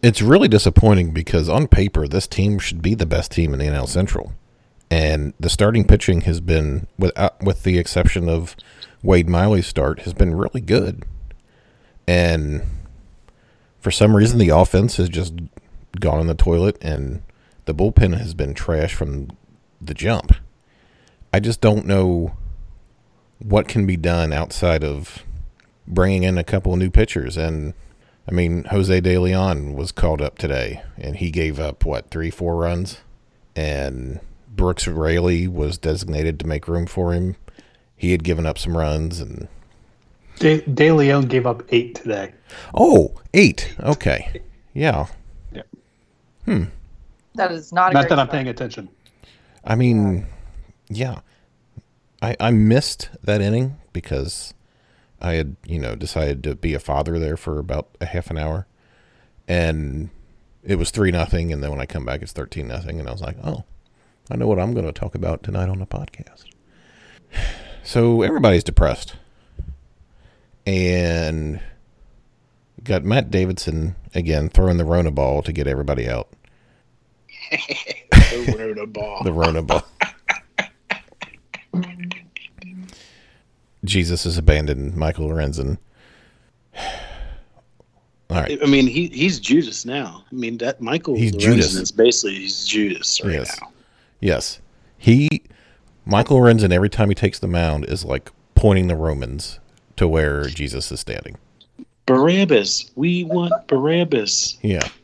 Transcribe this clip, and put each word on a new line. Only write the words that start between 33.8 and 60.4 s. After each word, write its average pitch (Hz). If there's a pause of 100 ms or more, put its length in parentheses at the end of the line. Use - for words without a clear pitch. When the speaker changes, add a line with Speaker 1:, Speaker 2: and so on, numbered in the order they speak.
Speaker 1:
Brooks 90
Raley 85
was 85
designated 80
to 76
make 76
room 85
for 87
him. 90 (600)
He 87
had 80
given 82
up 78
some 85
runs. 80
And - (920)
Speaker 2:
De, 156
De 147
Leon 139
gave 123
up 120
eight 120
today. 101 (420)
Speaker 1:
Oh, 226 (200)
eight. -
Okay. - (320)
Yeah. 147 (460)
Speaker 2:
Yeah. - (840)
Speaker 1:
Hmm. 120 (680)
Speaker 3:
That 185
is 160
not 180
a -
Speaker 2:
Not 143
Speaker 3:
great 135
Speaker 2:
that 165
I'm 131
Speaker 3:
start. -
Speaker 2:
paying 135
attention. 113 (760)
Speaker 1:
I 113
mean, 104 (640)
yeah. 120 (1000)
I, -
I 113
missed 113 (120)
that 104
inning 120 (160)
because - (680)
I 87
had, 76 (100)
you 82
know, 60
decided 71
to 71
be 82
a 67
father 73
there 78
for 76
about 76 (120)
a 87
half -
an 80
hour. 78 (800)
And 78 (540)